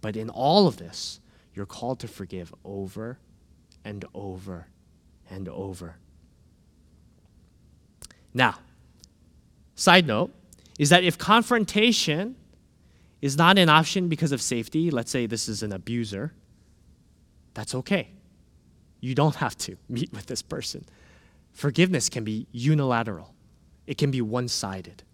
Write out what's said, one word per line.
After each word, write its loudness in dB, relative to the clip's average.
But -8
in -8
all 6
of -2
this, -14
you're -8
called -8
to -12
forgive -14
over -10
and -12
over -12
and -12
over. -12
Now, 2
side 6
note -2
is 2
that 8
if 0
confrontation 2
is -2
not 8
an 6
option 4
because 0
of -2
safety, -2
let's -2
say 0
this -4
is -6
an -6
abuser, -6
that's -10
okay. -2
You -4
don't 4
have -4
to -10
<laughs> -20
meet -6
with -14
this -8
person. -10
Forgiveness 0
can -6
be -6
unilateral. 0
It -8
can 2
be -2
one-sided. -6